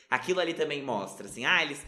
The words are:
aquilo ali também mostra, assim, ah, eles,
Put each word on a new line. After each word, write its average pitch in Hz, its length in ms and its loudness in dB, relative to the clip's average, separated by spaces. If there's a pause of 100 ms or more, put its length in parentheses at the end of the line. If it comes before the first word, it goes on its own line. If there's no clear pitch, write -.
aquilo 175 300 2
ali 170 140 2
também 147 300 0
mostra, 101 440 -4
assim, 120 180 -6
ah, 170 180 6
eles, 143 240 -6